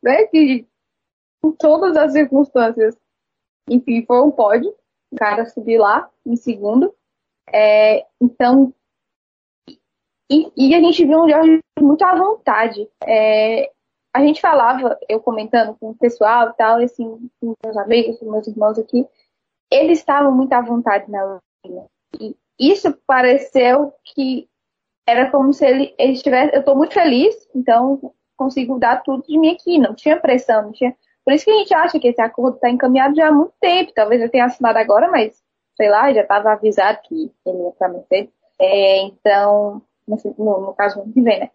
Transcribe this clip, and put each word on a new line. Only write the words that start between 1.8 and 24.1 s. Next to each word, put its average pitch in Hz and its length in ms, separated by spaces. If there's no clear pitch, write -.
as 302 160
circunstâncias, 247 840
enfim, 240 360
foi 247 160
um 294 100
pódio, 311 440
o 269 40
cara 220 300
subiu 226 360
lá 208 280
em 240 100
segundo. 233 580
É, 214 540
então, 254 520
e, 311 240
e 269 200
a 339 40
gente 330 260
viu 302 140
um 330 100
George 320 300
muito 294 240
à 370 120
vontade. 226 760
É, 214 680
a 262 80
gente 294 200
falava, 262 560
eu 220 120
comentando 220 600
com 220 120
o 220 40
pessoal 233 540
e 233 40
tal, 226 280
e 240 40
assim, 233 440
com 226 140
meus 220 140
amigos, 233 420
com 220 120
meus 214 160
irmãos 214 320
aqui, 240 280
eles 311 280
estavam 285 320
muito 262 220
à 240 80
vontade 233 500
na 196 280
Williams. 185 240
E 220 160
isso 330 340
pareceu 262 880
que 262 440